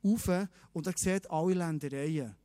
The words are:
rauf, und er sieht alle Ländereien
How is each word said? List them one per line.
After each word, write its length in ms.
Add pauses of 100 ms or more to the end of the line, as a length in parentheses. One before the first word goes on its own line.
rauf, 440 (240)
und 140
er 100
sieht 320
alle 260
Ländereien 920